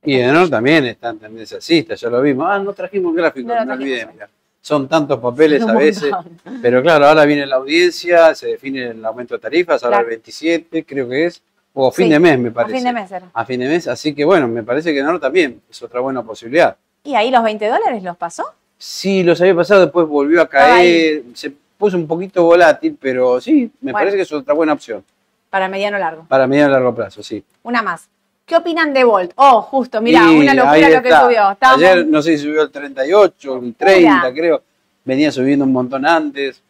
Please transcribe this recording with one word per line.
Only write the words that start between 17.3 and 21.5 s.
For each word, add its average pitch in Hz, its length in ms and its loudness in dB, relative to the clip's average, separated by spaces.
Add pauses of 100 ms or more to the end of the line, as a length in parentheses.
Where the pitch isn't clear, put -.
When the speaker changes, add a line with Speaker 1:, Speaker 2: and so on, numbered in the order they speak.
Speaker 2:
los 233 100 2
veinte 214 240 -4
dólares 277 380 -2
los 175 120 -12
pasó? - 280 -10 (340)
Speaker 1:
Sí, 190 460 -4
los 170 160 2
había 180 160 4
pasado, 180 260 4
después 165 240 0
volvió 147 340 0
a 160 40 4
Speaker 2:
Estaba 180 320 4
ahí. 165 460 2
Speaker 1:
caer, - 0 - (120)
se 139 180 -14 (240)